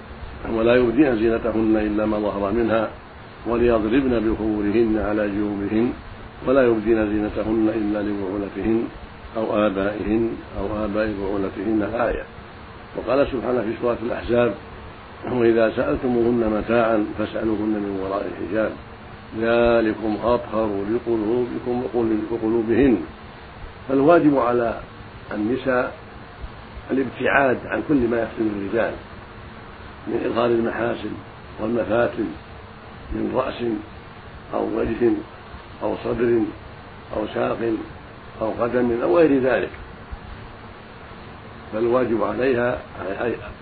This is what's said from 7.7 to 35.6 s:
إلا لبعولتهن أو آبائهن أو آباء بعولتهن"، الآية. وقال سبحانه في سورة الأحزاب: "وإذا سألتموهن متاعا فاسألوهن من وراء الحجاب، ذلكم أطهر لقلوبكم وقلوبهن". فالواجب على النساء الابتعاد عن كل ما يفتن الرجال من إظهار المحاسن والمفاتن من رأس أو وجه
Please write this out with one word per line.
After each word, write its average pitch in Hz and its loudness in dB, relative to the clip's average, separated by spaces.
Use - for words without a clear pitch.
إلا 104 0
لبعولتهن 101 -2
أو 107 2
آبائهن 104 0
أو 107 -2
آباء 107 0
بعولتهن"، 98 0
الآية. 117 0
وقال 127 2
سبحانه 123 0
في 107 -2
سورة 117 2
الأحزاب: 120 2
"وإذا 113 6
سألتموهن 120 2
متاعا 113 4
فاسألوهن 107 0
من 98 -4
وراء 98 -2
الحجاب، 95 -2
ذلكم 113 4
أطهر 110 0
لقلوبكم 120 0
وقلوبهن". 113 4
فالواجب 143 6
على 120 2
النساء 123 0
الابتعاد 127 2
عن 104 -2
كل 131 4
ما 117 0
يفتن 110 -2
الرجال 98 0
من 117 -2
إظهار 117 2
المحاسن 113 0
والمفاتن 110 0
من 107 -2
رأس - -2
أو 107 -2
وجه 117 2